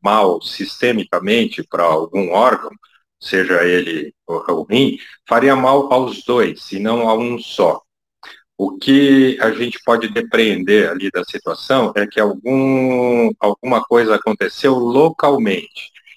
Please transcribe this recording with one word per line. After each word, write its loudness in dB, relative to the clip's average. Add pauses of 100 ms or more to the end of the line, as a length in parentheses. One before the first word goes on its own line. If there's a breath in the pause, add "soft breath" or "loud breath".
mal 2
sistemicamente -4
pra -4
algum 0
órgão, 2 (500 soft breath)
seja 0
ele -2 (120)
o, -6
o -4
rim, 0 (320 loud breath)
faria 4
mal 2
aos -2
dois -2
e -8
não -2
a 2
um -2
só. -2 (760 loud breath)
O -6
que 4
a 2
gente -6
pode 0
depreender 0
ali -6
da -4
situação -4
é 0
que -6
algum, 0
alguma 0
coisa 2
aconteceu 0
localmente 0 (260 loud breath)